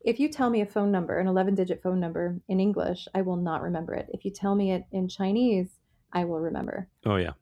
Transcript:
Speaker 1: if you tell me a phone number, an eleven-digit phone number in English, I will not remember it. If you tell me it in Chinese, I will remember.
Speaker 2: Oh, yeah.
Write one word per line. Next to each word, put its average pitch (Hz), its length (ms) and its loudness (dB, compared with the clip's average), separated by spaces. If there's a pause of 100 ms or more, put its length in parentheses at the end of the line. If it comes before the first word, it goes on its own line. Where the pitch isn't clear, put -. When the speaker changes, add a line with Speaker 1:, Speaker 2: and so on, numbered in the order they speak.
Speaker 1:
if 233 180 0
you 302 120 2
tell 254 180 0
me 226 140 2
a 202 40 0
phone 202 240 2
number, 180 280 0
an 185 80 2
eleven-digit 190 560 2
phone 185 180 0
number 175 480 -2
in 190 120 2
English, 190 540 0
I 190 60 2
will 185 160 0
not 170 240 -2
remember 170 320 -4
it. - 220 -6
If - 100 -10
you 196 60 -4
tell 196 240 -2
me 196 180 2
it 180 180 -2
in 185 180 -2
Chinese, 196 600 2 (440)
I 180 120 0
will 165 160 -2
remember. - 480 -4 (160)
Speaker 2:
Oh, 104 120 4
yeah. 85 260 0